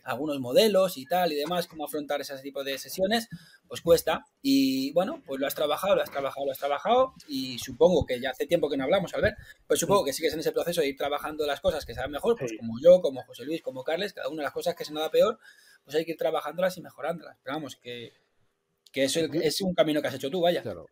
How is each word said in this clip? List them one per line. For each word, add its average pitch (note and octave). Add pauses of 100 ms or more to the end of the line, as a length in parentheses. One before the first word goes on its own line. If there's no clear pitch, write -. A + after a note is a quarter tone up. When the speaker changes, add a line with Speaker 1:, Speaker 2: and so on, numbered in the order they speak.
Speaker 1:
a B2+
algunos C#3+
modelos F#3
y C3
tal F3
y D3
demás, E3+
cómo D3+
afrontar C#3+
ese C#3
tipo C#3
de C3+
sesiones, F#3+ (380)
pues A#2+
cuesta. D#3+ (160)
Y C3+
bueno, G3
pues C3+
lo C#3
has C#3
trabajado, D#3
lo D#3
has C#3+
trabajado, C#3
lo C3+
has C3
trabajado G3+ (140)
y C3
supongo D#3
que B2
ya C3
hace D3
tiempo D#3+
que C#3+
no C3+
hablamos, F3
Albert, F3+ (280)
pues D3+
supongo F#3+
Speaker 2:
Sí. -
Speaker 1:
que C#3
sigues D3+
en D#3+
ese D#3
proceso E3
de C#3
ir C#3
trabajando D3
las C#3+
cosas E3
que A#2+
se B2
dan C#3
mejor, F#3+
pues B2+
Speaker 2:
Sí. A2
Speaker 1:
como A2+
yo, F3+
como C3+
José A#2
Luis, D#3
como C3
Carles, F3
cada -
una D3+
de -
las C3
cosas D#3+
que D#3
se D3
nos D3+
da D#3+
peor, G3 (460)
pues C#3
hay E3
que E3
ir D#3
trabajándolas D#3+
y E3
mejorándolas. D3
Pero C3
vamos, C#3
que, A#2+ (800)
que C3+
eso B3+
es, D#3+
Speaker 3:
Yo -
Speaker 1:
es D#3
un F#3
camino D3+
que C3+
has A#2+
hecho C3+
tú, F3+
vaya. E3+
Speaker 3:
Claro. F2